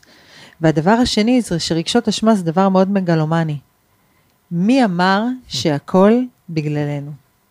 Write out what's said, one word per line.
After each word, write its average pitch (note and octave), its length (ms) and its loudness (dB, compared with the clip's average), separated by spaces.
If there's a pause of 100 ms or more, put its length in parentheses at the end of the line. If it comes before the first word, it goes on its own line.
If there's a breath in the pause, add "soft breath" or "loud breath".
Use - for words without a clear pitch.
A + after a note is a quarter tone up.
(640 soft breath)
והדבר D#3 280 2
השני A#3 500 2
זה F3+ 180 -4
שרגשות E3 500 -2
אשמה A3 260 2
זה F#3+ 100 -2
דבר F3 240 2
מאוד F#3+ 220 2
מגלומני. E3 680 0 (960)
מי A3 340 2
אמר F#3+ 400 0 (240)
שהכל F#3 640 2 (380)
בגללנו? D3 600 -6 (400)